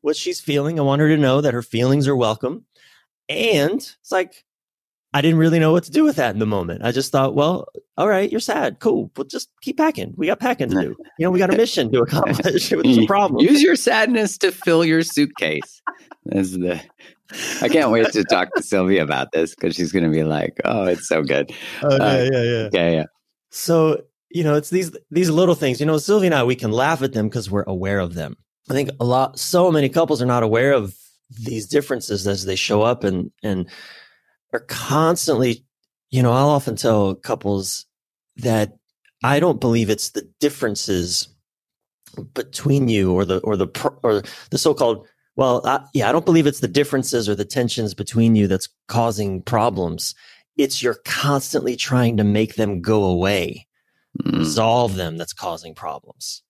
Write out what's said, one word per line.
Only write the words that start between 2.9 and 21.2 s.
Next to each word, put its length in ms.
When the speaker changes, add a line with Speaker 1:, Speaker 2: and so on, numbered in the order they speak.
Speaker 1:
And 520
it's 320
like, 320
I 60
didn't 180
really 200
know 140
what 120
to 60
do 140
with 120
that 180
in 40
the 80
moment. 380
I 60
just 220
thought, 220
"Well, 320
all 100
right, 220
you're 100
sad. 400
Cool. 340
We'll 120
just 240
keep 160
packing. 400
We 100
got 140
packing 300
to 100
do. 160
You 80
know, 40
we 80
got 140
a 40
mission 360
to 80
accomplish 720
<laughs> 20
with 140
this 180
Speaker 2:
<laughs> 20
Speaker 1:
problem." 380
Speaker 2:
Use 180
your 140
sadness 640
to 120
fill 360
your 160
suitcase. 800
That's 280
the, 280
I 80
can't 220
wait 220
to 120
talk 320
to 60
Sylvia 400
about 300
this, 220
'cause 200
she's 180
gonna 160
be 160
like, 300
"Oh, 200
it's 240
so 140